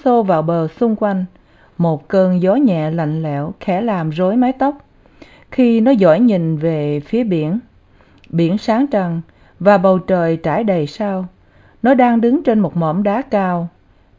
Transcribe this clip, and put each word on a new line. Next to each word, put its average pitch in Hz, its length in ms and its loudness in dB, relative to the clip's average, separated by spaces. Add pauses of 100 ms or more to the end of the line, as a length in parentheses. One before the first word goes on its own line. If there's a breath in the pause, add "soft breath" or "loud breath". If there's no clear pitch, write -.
xô 240 200 2
vào 180 180 0
bờ 165 260 -2
xung 226 280 -2
quanh, 196 300 -2 (520 soft breath)
một 165 300 -2
cơn 185 340 2
gió 185 140 2
nhẹ 175 360 0
lạnh 160 300 -4
lẽo 151 380 -6
khẽ 190 220 -2
làm 185 280 -2
rối 185 280 -2
mái 254 160 2
tóc. 277 320 -4 (640 soft breath)
Khi 233 300 2
nó 240 100 4
dõi 190 280 4
nhìn 175 380 2
về 147 420 -2
phía 226 240 -2
biển, 175 360 -2 (680 soft breath)
biển 170 280 0
sáng 240 300 0
trăng 180 340 -2 (380 soft breath)
và 202 180 4
bầu 185 220 2
trời 170 380 0
trải 165 260 -2
đầy 180 240 -2
sao, 190 380 -6 (580 soft breath)
nó 254 100 4
đang 240 280 2
đứng 240 220 0
trên 226 160 2
một 175 180 -2
mỏm 165 260 -2
đá 202 180 -2
cao, 180 460 -2 (520)